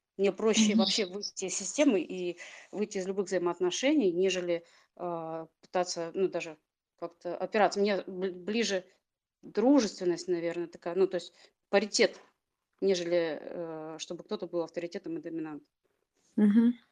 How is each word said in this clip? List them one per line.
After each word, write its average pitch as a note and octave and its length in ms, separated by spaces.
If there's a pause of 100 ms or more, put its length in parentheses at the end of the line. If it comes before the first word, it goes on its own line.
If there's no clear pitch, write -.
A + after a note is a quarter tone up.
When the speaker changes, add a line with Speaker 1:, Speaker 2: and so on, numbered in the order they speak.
(180)
Speaker 1:
Мне G3 140
проще G#3+ 420
Speaker 2:
Мгм. - 20
Speaker 1:
вообще A3 300
выйти G3 400
из F3+ 100
системы A3 440
и F3 380 (340)
выйти G3+ 260
из F#3 80
любых G3 200
взаимоотношений, F3+ 840
нежели, F3+ 520 (320)
а, E3 500 (140)
пытаться, F3 540
ну, F#3 140
даже D#3+ 300 (400)
как-то E3+ 380
опираться. G3+ 440
Мне G3 260
бли-, F#3 260
ближе F#3+ 520 (580)
дружественность, G#3 840
наверное, E3+ 400
такая, E3+ 280
ну, F#3 100
то F#3 100
есть E3+ 180 (360)
паритет, G3+ 500 (600)
нежели, F3 600
э, D#3+ 560
чтобы E3+ 260
кто-то G3+ 240
был F3 140
авторитетом E3 560
и D3+ 40
доминантом. D#3+ 440 (680)
Speaker 2:
Мгм. A3+ 380 (180)